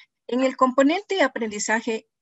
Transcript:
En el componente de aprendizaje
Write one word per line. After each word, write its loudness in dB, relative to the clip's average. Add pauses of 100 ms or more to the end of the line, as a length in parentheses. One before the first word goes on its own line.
(280)
En -2
el 0
componente 2
de 2
aprendizaje -4 (140)